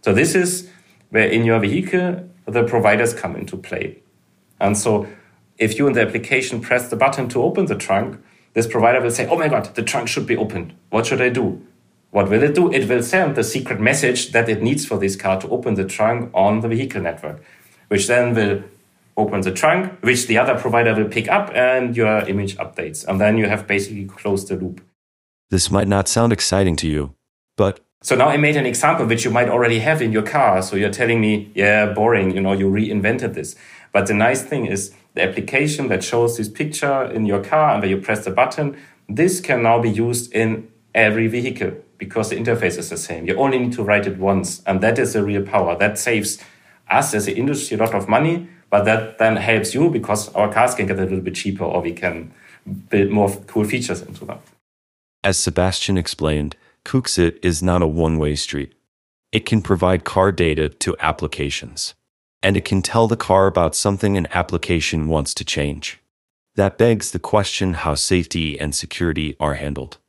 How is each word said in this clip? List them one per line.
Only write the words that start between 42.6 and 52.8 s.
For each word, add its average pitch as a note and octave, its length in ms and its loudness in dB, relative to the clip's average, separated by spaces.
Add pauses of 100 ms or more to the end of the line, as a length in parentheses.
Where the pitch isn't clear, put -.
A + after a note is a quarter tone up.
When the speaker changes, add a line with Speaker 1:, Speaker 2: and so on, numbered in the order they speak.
Speaker 1:
is E2+ 100 -10
the E2+ 80 -8
same. E2 320 -8
You - 80 0
only C3 220 2
need A#2+ 160 -2
to A2+ 80 -4
write G2+ 240 2
it F#2 100 -4
once. F#2+ 480 0
And F#2+ 160 0
that A#2 180 2
is B2 140 0
the G#2+ 100 0
real G2+ 200 0
power. F2+ 340 0
That G#2 220 0
saves G#2 400 -2 (520)
us B2+ 220 2
as G2+ 160 0
an G2 60 -2
industry B2+ 420 -2
a G#2 40 -2
lot A2+ 140 2
of F#2+ 140 -2
money, D#3+ 400 2 (220)
but G2+ 160 4
that A2 320 0
then A2 180 4
helps G#2 380 0
you D#3 160 4
because A2 440 -4
our G#2 160 2
cars B2 240 2
can F#2+ 120 -2
get F#2+ 120 -2
a F#2+ 40 0
little F#2+ 180 -2
bit F2+ 140 -8
cheaper G2 300 -4
or E2 180 -2
we E2+ 100 -4
can E2 400 -8 (560)